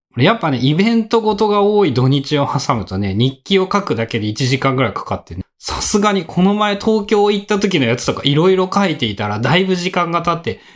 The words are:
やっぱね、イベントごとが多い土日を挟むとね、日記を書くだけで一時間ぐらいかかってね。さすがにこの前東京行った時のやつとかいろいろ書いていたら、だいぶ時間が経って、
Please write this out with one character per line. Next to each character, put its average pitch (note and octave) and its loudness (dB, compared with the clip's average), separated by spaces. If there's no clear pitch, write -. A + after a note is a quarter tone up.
や D#3+ 4
っ A3+ -8
ぱ D#3+ -2
ね、 B2+ -2
イ C#3 2
ベ G#3+ 2
ン A3 0
ト A3+ 2
ご G#3+ 0
と G#3+ 0
が G3+ 2
多 G#3 4
い C#3 0
土 B2+ 2
日 C#3 0
を C#3 2
挟 C3+ -2
む G2 -4
と F#2+ -6
ね、 G2 -2
日 B2+ 0
記 F#3+ 2
を F#3 0
書 G3+ 0
く D#3+ -4
だ A2+ -2
け A2+ -4
で G#2+ -4
一 B2 -2
時 C3 0
間 C3 0
ぐ C3+ 0
ら A2 0
い - -10
か - -8
か G2 -6
っ - -10
て E2+ -16
ね。 F#2 -10
さ - -8
す - 0
が G#3 2
に F3+ -2
こ - 0
の G3+ 4
前 G#3 0
東 G#3 0
京 G#3 2
行 G3+ 0
っ - -14
た G#3 0
時 F#3+ 0
の A#2+ 2
や A#2 2
つ - -6
と B2 -2
か - -10
い C#3+ 0
ろ E3+ 4
い F#3 4
ろ F#3 0
書 G3+ 2
い D#3+ -2
て A#2 -2
い G#2 -4
た G#2 -4
ら、 G#2 -4
だ B2+ 2
い F#3+ 2
ぶ F#3 0
時 F3 -4
間 F3 -2
が E3 -2
経 E3+ -2
っ E3 -6
て、 - -8